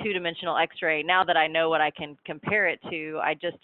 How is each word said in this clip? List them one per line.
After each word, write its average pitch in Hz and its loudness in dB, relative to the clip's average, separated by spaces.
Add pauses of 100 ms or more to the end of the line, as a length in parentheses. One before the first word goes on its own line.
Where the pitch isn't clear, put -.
two-dimensional 175 -2
X-ray, 160 0
now 185 4
that 170 2
I 160 4
know 160 2
what 160 2
I 151 2
can 147 -12 (100)
compare 185 0
it 160 -2 (100)
to, 156 -6
I 156 0
just 170 -8